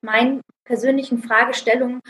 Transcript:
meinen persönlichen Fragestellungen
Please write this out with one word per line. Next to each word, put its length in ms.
meinen 380
persönlichen 580
Fragestellungen 760